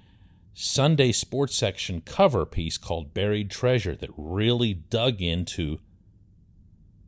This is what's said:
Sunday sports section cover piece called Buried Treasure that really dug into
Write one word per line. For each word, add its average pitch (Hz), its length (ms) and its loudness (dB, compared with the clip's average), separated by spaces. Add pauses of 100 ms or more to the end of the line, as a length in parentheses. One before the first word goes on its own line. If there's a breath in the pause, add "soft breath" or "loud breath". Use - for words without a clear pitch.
(520 soft breath)
Sunday 139 600 2
sports - 420 -2
section 95 460 -2
cover 131 440 2
piece 82 320 -4
called 85 380 -6
Buried 104 340 0
Treasure 107 460 0
that - 220 -10
really 107 580 0
dug 110 480 -2
into 82 560 -2 (1300)